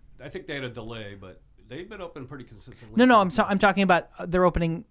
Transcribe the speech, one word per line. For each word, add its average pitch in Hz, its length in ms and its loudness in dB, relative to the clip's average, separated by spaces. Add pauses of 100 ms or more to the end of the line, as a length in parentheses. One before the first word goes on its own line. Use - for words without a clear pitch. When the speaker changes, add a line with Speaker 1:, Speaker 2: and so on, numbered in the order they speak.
(240)
Speaker 1:
I 147 40 -16
think - 180 -14
they 156 80 -10
had 139 80 -8
a 127 80 -6
delay, 110 500 -12
but 92 200 -20 (260)
they've 156 240 -14
been 208 100 -16
open 151 280 -14
pretty 131 160 -16
consistently. 110 520 -20
Speaker 2:
No, 240 80 6
no, 247 160 6
I'm 190 80 2
so, 185 140 0
I'm 196 160 -2
talking 196 240 4
about, 180 240 4 (140)
uh, 180 60 -10
they're 180 180 2
opening 170 460 0